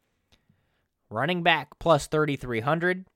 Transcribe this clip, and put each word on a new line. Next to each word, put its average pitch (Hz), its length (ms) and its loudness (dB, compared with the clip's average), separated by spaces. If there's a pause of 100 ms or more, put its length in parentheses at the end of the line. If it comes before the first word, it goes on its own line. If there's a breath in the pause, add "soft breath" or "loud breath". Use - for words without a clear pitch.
(1080)
Running 156 320 -2
back, 165 380 0
plus 160 280 2
thirty-three 135 540 -2
hundred. 175 440 -2 (100)